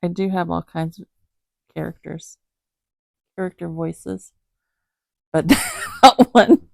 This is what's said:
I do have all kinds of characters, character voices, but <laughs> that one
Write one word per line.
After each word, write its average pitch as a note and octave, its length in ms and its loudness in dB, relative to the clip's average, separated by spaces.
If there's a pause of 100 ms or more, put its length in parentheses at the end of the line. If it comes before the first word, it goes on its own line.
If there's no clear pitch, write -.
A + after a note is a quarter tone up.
I F3+ 40 -4
do F#3+ 220 -4
have F#3 200 -4
all E3+ 140 -6
kinds E3 360 -10
of F#3 80 -20 (680)
characters, - 640 -14 (960)
character F3+ 340 -10
voices, E3 640 -10 (1000)
but D#3 140 -2
<laughs> - 540 -4
that - 300 8
one - 420 4